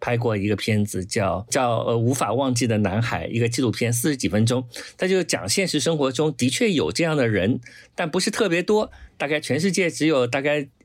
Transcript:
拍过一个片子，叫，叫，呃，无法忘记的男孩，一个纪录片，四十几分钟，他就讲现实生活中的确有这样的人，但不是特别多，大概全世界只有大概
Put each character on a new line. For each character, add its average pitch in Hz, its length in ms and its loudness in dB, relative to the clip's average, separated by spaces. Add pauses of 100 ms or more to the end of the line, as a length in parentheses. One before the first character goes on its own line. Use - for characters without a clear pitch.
拍 123 160 -2
过 117 200 0
一 101 120 0
个 104 80 2
片 107 280 2
子， 95 200 -4
叫， 95 440 -2
叫， 131 300 0
呃， 117 180 0
无 117 160 2
法 117 200 -2
忘 131 220 0
记 123 120 0
的 110 120 2
男 101 220 0
孩， 90 260 -4
一 117 120 -4
个 117 100 2
纪 120 140 -2
录 120 80 2
片， 113 220 -2
四 120 180 0
十 139 60 0
几 110 120 -4
分 104 160 2
钟， 123 220 0 (320)
他 185 80 -2
就 185 160 2
讲 92 260 -4
现 196 180 0
实 156 120 -2
生 160 180 0
活 135 140 2
中 131 240 0
的 123 160 0
确 226 220 0
有 95 180 0
这 - 140 -2
样 156 120 0
的 123 120 2
人， 107 320 0 (340)
但 170 160 -4
不 185 80 -2
是 202 120 0
特 208 180 0
别 170 140 2
多， 214 280 2 (260)
大 143 120 -4
概 151 100 0
全 147 200 -2
世 190 120 2
界 175 180 2
只 151 180 0
有 135 200 4
大 135 140 -2
概 147 280 0 (160)